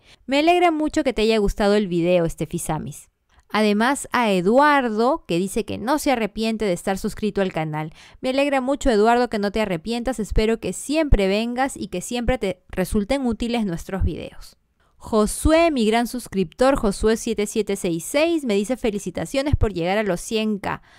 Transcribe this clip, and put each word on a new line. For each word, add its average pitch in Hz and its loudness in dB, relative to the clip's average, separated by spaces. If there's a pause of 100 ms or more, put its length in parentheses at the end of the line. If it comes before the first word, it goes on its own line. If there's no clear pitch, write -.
(240)
Me 269 0
alegra 349 4
mucho 302 0
que 262 0
te 220 0
haya 220 2
gustado 202 2
el 208 0
video, 175 2
Estefisamis. 160 -6 (400)
Además 214 2
a 240 2
Eduardo 240 4
que 170 0
dice 196 -2
que 202 -8
no 262 -2
se 285 0
arrepiente 220 -2
de 196 2
estar 190 -2
suscrito 202 -4
al 185 0
canal. 156 -6 (280)
Me 262 -4
alegra 277 2
mucho 277 0
Eduardo 233 4
que 214 -4
no 202 -2
te 220 -4
arrepientas, 220 -4
espero 220 0
que 185 -6
siempre 269 2
vengas 240 0
y 214 -8
que 180 -6
siempre 240 -2
te 190 -4
resulten 214 -2
útiles 233 -2
nuestros 185 -4
videos. - -8 (460)
Josué, 311 2
mi 247 0
gran 226 2
suscriptor, 247 0
Josué 220 0
siete 214 -4
siete 202 -2
seis 170 -4
seis, 311 0
me 226 0
dice: 208 0
"Felicitaciones 226 -2
por 220 2
llegar 175 -2
a 220 0
los 190 0
cien 214 -2
K". 175 -8 (160)